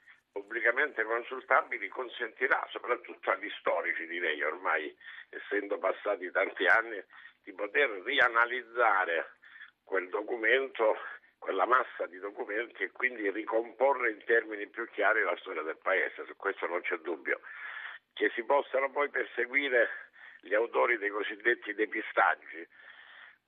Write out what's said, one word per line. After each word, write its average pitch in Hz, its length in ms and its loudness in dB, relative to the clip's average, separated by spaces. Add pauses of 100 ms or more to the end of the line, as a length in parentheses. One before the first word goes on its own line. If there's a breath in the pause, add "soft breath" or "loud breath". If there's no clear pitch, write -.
(320 soft breath)
pubblicamente 113 720 -2
consultabili, 120 840 -2
consentirà 123 840 -2
soprattutto - 600 -4
agli 98 280 -2
storici, 85 480 -2
direi 82 360 -2
ormai 80 520 0 (340 loud breath)
essendo 101 500 -4
passati 92 520 -2
tanti - 360 0
anni, 110 360 4 (400 loud breath)
di 101 120 -16
poter 107 340 0 (160)
rianalizzare 117 1300 2 (440 loud breath)
quel 92 280 -2
documento, 113 840 2 (420 loud breath)
quella 92 260 0
massa 117 420 2
di 87 120 -16
documenti 104 640 -6
e 92 100 -4
quindi 120 380 -2
ricomporre 113 800 0
in 104 160 -8
termini 110 420 0
più 113 220 -8
chiari 104 320 2
la 87 180 0
storia 87 220 -8
del 78 160 -6
paese, 80 480 0
su - 100 -16
questo 95 300 -2
non 87 160 -4
c'è 87 160 -2
dubbio. 71 420 -4 (720 loud breath)
Che - 220 0
si 120 100 -4
possano 135 460 2
poi 143 180 0
perseguire 123 800 2 (540 loud breath)
gli 90 100 -6
autori 120 460 4
dei 101 100 -2
cosiddetti 104 640 0
depistaggi 101 960 0 (800 loud breath)